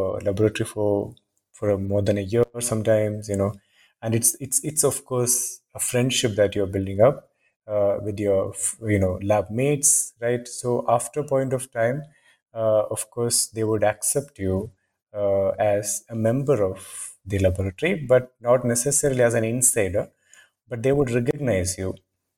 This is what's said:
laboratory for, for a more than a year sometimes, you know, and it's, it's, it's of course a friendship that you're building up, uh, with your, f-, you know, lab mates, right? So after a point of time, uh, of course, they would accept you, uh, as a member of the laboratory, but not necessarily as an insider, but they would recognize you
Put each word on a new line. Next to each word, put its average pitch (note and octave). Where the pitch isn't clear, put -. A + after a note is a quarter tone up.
laboratory G#2
for, G#2
for G#2
a G2+
more G2
than G2+
a G2+
year A2+
sometimes, G#2+
you G2+
know, G2
and A2+
it's, -
it's, -
it's D3+
of -
course -
a -
friendship B2
that G2+
you're G#2
building F#2+
up, C#3+
uh, G#2
with G2+
your, G2
f-, -
you G#2
know, F#2+
lab G2+
mates, C#3
right? A#2+
So A#2+
after -
a D3
point C3+
of B2+
time, B2
uh, A2
of -
course, A#2+
they A2
would G#2+
accept A#2+
you, F#2+
uh, G2
as G#2
a A#2
member A#2
of -
the G2
laboratory, F#2+
but B2+
not B2
necessarily B2+
as A#2
an A2+
insider, A2
but A#2
they C3
would C#3
recognize A#2+
you F#2+